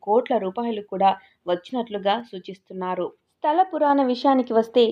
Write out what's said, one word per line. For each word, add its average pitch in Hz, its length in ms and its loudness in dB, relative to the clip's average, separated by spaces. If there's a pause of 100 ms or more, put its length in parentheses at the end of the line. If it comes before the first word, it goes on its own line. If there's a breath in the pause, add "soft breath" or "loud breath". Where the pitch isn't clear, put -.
కోట్ల 233 360 0
రూపాయలు 208 460 -6
కూడా 196 280 0 (360 soft breath)
వచ్చినట్లుగా 202 760 -4
సూచిస్తున్నారు. 185 840 -8 (260)
స్థల 320 300 2
పురాణ 294 400 2
విషయానికి 247 500 2
వస్తే, 226 380 4